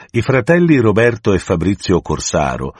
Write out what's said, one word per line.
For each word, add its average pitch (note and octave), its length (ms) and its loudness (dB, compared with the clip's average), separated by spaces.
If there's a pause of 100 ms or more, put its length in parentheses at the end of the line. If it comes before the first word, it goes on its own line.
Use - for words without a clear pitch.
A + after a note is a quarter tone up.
(100)
I A#2 120 -2
fratelli D3+ 560 2
Roberto A2+ 540 2
e F#2 60 2
Fabrizio F2+ 640 -2
Corsaro, C#2 800 -4